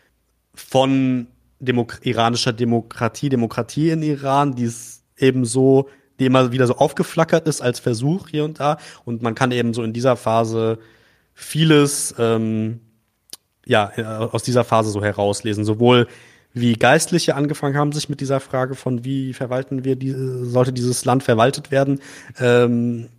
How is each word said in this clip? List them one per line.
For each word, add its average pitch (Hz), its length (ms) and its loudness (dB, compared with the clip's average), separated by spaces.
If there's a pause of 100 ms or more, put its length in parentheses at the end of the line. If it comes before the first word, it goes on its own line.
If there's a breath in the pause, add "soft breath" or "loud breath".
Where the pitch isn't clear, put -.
(540 soft breath)
von 131 720 0 (340)
Demok-, 123 440 -2
iranischer 117 480 0
Demokratie, 117 760 -2
Demokratie 131 640 -2
in 160 120 -2
Iran, 139 520 0
die 120 100 -4
es - 380 -8 (160)
eben 131 260 2
so, 135 460 4 (280 loud breath)
die 131 80 2
immer 127 260 4
wieder 127 140 2
so 123 100 2
aufgeflackert 160 680 0
ist 151 140 -2
als 123 180 -2
Versuch 131 500 -2
hier 151 160 -4
und 156 160 -8
da. 147 180 0 (260 loud breath)
Und 117 180 -8
man 113 120 -2
kann 127 180 0
eben 120 220 0
so 120 80 -4
in 113 100 -4
dieser 120 240 0
Phase 113 640 0 (560 soft breath)
vieles, 147 840 2
ähm, 113 600 -2 (840)
ja, 107 300 2
äh, 117 60 -4
aus 110 400 -6
dieser 120 220 2
Phase 110 260 2
so 104 140 -4
herauslesen. 104 600 -2
Sowohl 117 440 4 (440 loud breath)
wie 120 220 0
Geistliche 147 640 2
angefangen 143 400 -4
haben, 147 160 0
sich 147 160 -6
mit 135 120 -8
dieser 135 200 -2
Frage 127 340 -4
von, 123 300 -6
wie 135 300 -4
verwalten 131 500 -6
wir 135 120 0
die, 135 160 -6
sollte 127 600 -2
dieses 123 320 -2
Land 127 180 2
verwaltet 127 480 0
werden, 135 300 0 (380 loud breath)
ähm, 120 680 2 (100)